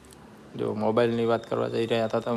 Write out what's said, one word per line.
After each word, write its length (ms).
જો 80
મોબાઈલની 480
વાત 160
કરવા 260
જઈ 120
રહ્યા 220
હતા 160
તો 120